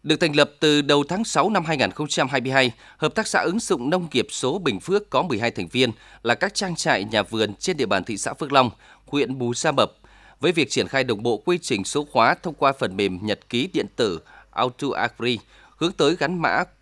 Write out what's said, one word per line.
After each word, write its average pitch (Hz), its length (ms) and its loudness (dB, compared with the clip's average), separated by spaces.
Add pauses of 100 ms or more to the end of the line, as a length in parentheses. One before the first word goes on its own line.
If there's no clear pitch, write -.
Được 151 160 2
thành 156 160 2
lập 147 140 4 (100)
từ 147 220 4
đầu 143 260 4
tháng 196 160 -2
sáu 165 260 2
năm 185 140 2
hai 160 120 0
nghìn 120 140 2
không 151 180 -6
trăm 143 200 0
hai 131 120 0
mươi 127 120 -4
hai, 131 200 4 (240)
Hợp 156 180 -2
tác 214 120 -2
xã - 140 0
ứng 175 200 0
dụng 143 300 -2
nông 175 220 0
nghiệp 113 180 2
số 139 280 -2
Bình 127 220 -2
Phước 202 300 -2
có 131 120 2
mười 139 160 -2
hai 117 120 0
thành 90 180 -8
viên 123 220 2 (320)
là 117 120 2
các 196 200 -2
trang 180 220 -4
trại, 117 280 0
nhà 107 180 0
vườn 107 320 -2
trên 180 220 -4
địa 131 100 0
bàn 95 180 0
thị 107 120 -8
xã - 180 -6
Phước 143 180 -6
Long, 131 180 2 (360)
huyện 135 320 -2
Bù 120 160 -2
Gia 156 180 -2
Mập. 127 200 0 (480)
Với 170 120 2
việc 160 180 0
triển 101 180 -2
khai 135 160 0
đồng 110 180 -4
bộ 117 140 0
quy 175 220 -2
trình 98 260 -4
số 147 280 -4
hóa 123 300 4
thông 160 120 -8
qua 135 180 2
phần 98 240 -4
mềm 98 260 0
nhật 104 260 -2
ký 131 240 -2
điện 156 140 -2 (100)
tử 98 240 -2 (300)
Auto 127 460 -4
Agri, 120 420 -2 (380)
hướng 175 160 -2
tới 156 240 2
gắn 165 260 -2
mã 131 220 2 (180)